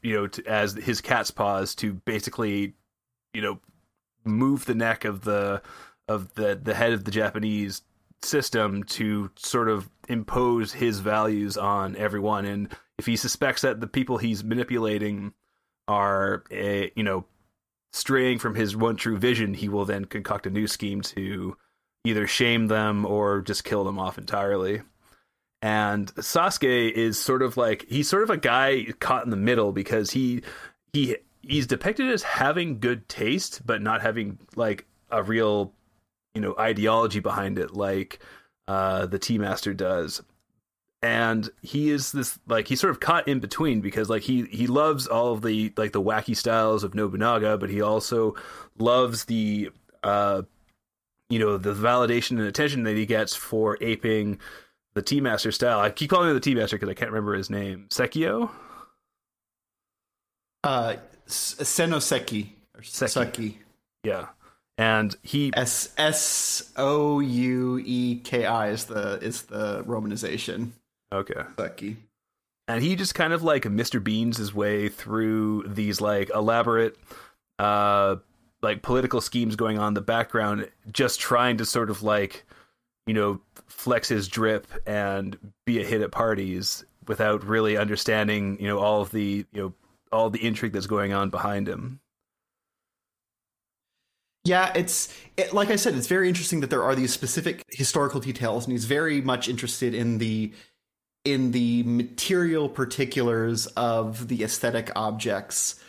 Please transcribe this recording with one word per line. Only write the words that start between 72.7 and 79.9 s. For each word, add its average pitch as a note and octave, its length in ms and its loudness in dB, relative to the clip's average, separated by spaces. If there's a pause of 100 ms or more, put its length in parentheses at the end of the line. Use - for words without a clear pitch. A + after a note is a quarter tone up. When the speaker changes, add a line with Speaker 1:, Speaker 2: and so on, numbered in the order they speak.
Speaker 1:
And A#2 120 -2
he F3+ 140 2
just F#3 200 -2
kind E3 180 2
of, E3 100 0
like, C#3 260 2
Mister A2+ 300 0
Beans A2 380 0
his G#2 160 -4
way G#2 340 0
through G#2+ 800 0
these, G#2 320 -2
like, G#2 300 0
elaborate, A2+ 640 2 (640)
uh, G2+ 560 4 (460)
like, G#2+ 200 0
political B2+ 380 2
schemes A2 380 0
going A2 200 0
on G#2+ 120 0